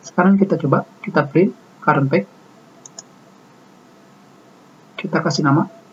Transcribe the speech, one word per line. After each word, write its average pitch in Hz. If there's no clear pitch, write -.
Sekarang 196
kita 190
coba, -
kita 156
print 196
current 143
page. 196
Kita 160
kasih 156
nama. 160